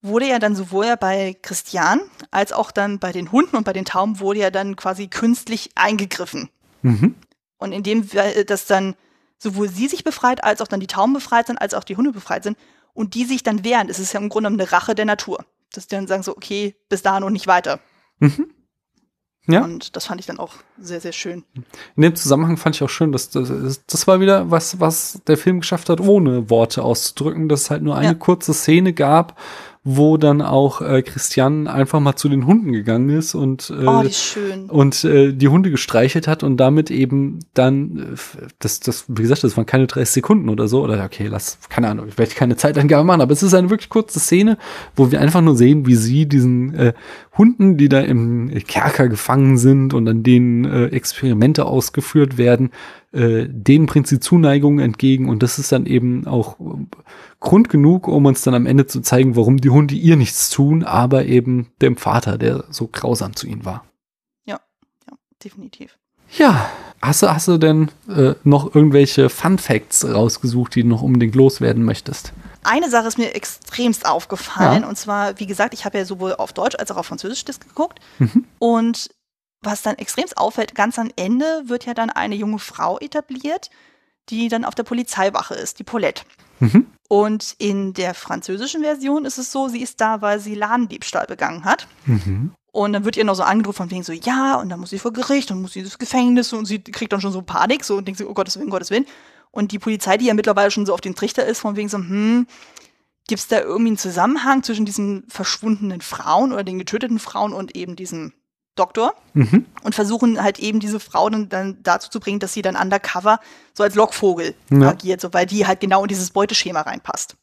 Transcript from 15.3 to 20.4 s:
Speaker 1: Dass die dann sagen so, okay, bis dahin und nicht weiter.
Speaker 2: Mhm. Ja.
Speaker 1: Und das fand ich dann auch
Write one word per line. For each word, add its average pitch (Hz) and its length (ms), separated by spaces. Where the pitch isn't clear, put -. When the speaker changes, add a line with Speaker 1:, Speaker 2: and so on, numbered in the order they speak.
Speaker 1:
Dass 190 140
die - 100
dann 196 100
sagen 190 160
so, - 140
okay, 202 400
bis 190 100
dahin 196 240
und 196 80
nicht 196 140
weiter. 180 340
Speaker 2:
Mhm. 151 320
Ja. 175 180
Speaker 1:
Und - 320
das 175 100
fand 180 140
ich 185 60
dann - 120
auch 175 140